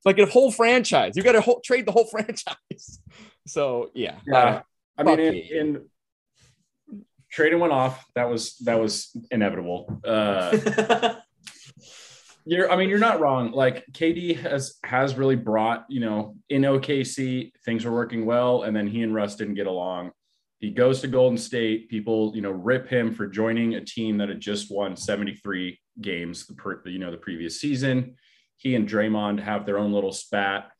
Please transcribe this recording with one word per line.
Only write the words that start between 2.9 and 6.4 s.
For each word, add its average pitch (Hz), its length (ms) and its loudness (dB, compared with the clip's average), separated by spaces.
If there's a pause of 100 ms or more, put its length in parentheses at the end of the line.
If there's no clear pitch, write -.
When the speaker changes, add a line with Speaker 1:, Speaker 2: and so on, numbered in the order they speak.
Speaker 1:
So 131 460 -2
yeah. 117 300 -6
Speaker 2:
Yeah. 135 140 4
Speaker 1:
Uh, 120 240 6 (340)
Speaker 2:
I 147 60 -2
mean, 156 140 6
Speaker 1:
fuck 160 80 2
Speaker 2:
in, 160 80 2
Speaker 1:
K - 80 -6
D. 160 180 -6
Speaker 2:
in 151 260 -2 (1500)